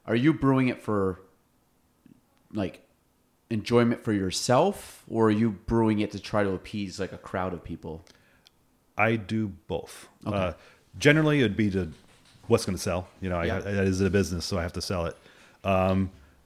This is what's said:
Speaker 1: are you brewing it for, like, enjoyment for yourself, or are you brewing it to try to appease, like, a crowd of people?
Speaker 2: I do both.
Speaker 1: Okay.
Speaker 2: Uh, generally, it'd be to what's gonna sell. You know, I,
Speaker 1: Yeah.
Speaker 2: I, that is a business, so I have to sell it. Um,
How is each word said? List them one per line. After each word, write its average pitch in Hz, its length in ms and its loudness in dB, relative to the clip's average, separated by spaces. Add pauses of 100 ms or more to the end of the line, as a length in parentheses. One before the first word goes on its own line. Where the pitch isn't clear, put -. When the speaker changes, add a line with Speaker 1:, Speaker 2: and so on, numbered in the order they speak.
Speaker 1:
are 113 100 0
you 139 180 4
brewing 131 340 2
it - 140 -6
for, 98 380 -2 (1300)
like, 95 280 -6 (720)
enjoyment 117 540 2
for 113 80 0
yourself, 123 960 0
or 113 200 4
are - 20 6
you 107 200 2
brewing 110 500 2
it 104 120 -2
to 101 60 -8
try 104 240 -2
to 98 80 0
appease, 95 500 -8
like, 92 120 -6
a 87 60 -14
crowd 92 340 -6
of 82 100 -10
people? 82 420 -12 (920)
Speaker 2:
I 113 200 2
do 107 320 -4 (200)
both. - 400 -10 (180)
Speaker 1:
Okay. 104 100 -2
Speaker 2:
Uh, 92 160 -2 (460)
generally, 151 420 4
it'd 101 160 2
be 107 140 2
to 92 180 -2 (600)
what's 110 180 2
gonna 92 120 -2
sell. 92 300 -4 (120)
You 92 100 -4
know, 90 60 -2
I, 85 100 -2
Speaker 1:
Yeah. - 100 -2
Speaker 2:
I, 95 40 -4
that 98 260 0
is 92 140 0
a 95 100 2
business, 87 340 0
so 95 140 -4
I 85 40 -4
have 87 120 -6
to 87 80 -6
sell 87 240 -4
it. - 100 -8 (480)
Um, 95 460 2 (360)